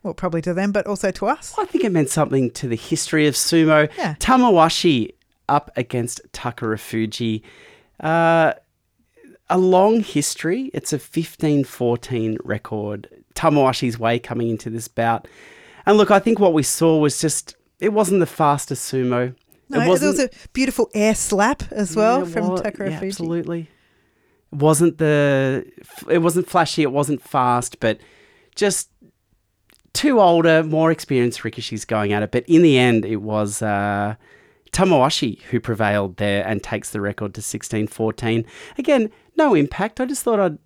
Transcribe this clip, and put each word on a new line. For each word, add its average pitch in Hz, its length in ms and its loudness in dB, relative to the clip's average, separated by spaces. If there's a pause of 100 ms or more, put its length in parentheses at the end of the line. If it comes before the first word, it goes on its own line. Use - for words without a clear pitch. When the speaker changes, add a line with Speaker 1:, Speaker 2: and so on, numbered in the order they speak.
Speaker 1:
well, 185 100 -8
probably 170 300 -4
to 175 100 -4
them, 196 180 -2
but 196 140 -2
also 202 240 -4
to 190 160 -6
us. - 320 -4
Speaker 2:
I 415 80 -2
think 359 180 -2
it 196 80 0
meant 156 200 2
something 135 400 0
to - 160 -10
the 117 80 -2
history 151 500 -2
of 143 80 2
sumo. 156 640 2
Speaker 1:
Yeah. 170 220 -4
Speaker 2:
Tamawashi 175 920 4 (360)
up 147 260 0
against 120 460 -6 (120)
Takarafuji. 110 1080 -4 (580)
Uh, 165 540 2 (960)
a 175 80 2
long 185 440 4
history. 196 720 -4
It's - 200 -6
a 143 60 -4
fifteen 151 640 -2
fourteen 117 800 -4
record. 104 640 -8 (280)
Tamawashi's 131 640 2
Way 117 200 0
coming 117 300 -4
into 113 200 -6
this 113 180 -10
bout. 117 400 -2 (580)
And 202 120 4
look, 208 140 4
I 196 80 6
think 220 200 0
what 185 140 4
we 151 100 2
saw 160 360 2
was 147 200 0
just, - 360 -4 (240)
it 208 140 0
wasn't 202 280 2
the 160 40 4
fastest - 680 -2
sumo. 123 420 -2 (340)
Speaker 1:
No, 269 80 -2
Speaker 2:
It - 40 2
Speaker 1:
there 247 80 4
was - 120 4
Speaker 2:
wasn't 294 320 0
Speaker 1:
a - 40 -20 (160)
beautiful 254 400 0
air 214 220 2
slap 214 560 0
as 185 240 -4
well 226 240 2
Speaker 2:
Yeah, 285 80 -4
it - 20 -10
Speaker 1:
from 220 200 -2
Speaker 2:
wa-, 185 80 -2
Speaker 1:
Takara 196 340 -6
Speaker 2:
yeah, 156 80 -8
Speaker 1:
Fuji. 190 100 -6
Speaker 2:
absolutely. 170 500 -6 (920)
It 156 80 -10
wasn't 156 400 4
the, 139 680 2 (440)
it 170 100 4
wasn't 170 280 0
flashy, 165 360 0
it 135 80 0
wasn't 147 320 -2
fast, 123 560 -2
but 110 180 -2 (580)
just - 340 -2 (1040)
two 262 280 2
older, 165 420 6
more 156 280 2
experienced 123 500 -2
Rikishis 110 460 -10
going 104 260 0
at 104 100 0
it. 101 80 -6
But 123 160 -2
in 165 140 6
the 151 160 6
end, 120 280 2
it 107 120 -4
was, 107 440 -4
uh, 104 540 -2 (560)
Tamawashi 147 720 2
who 120 160 -4
prevailed 104 580 -2
there 101 300 -2
and 104 160 -4
takes - 280 -8
the 104 100 -6
record 101 340 -6
to 107 80 -14
sixteen 110 440 -6
fourteen. 113 560 -4 (340)
Again, 254 340 0 (260)
no 302 160 4
impact. 180 480 -2
I 262 40 -2
just 262 180 -8
thought 220 160 0
I'd 175 260 0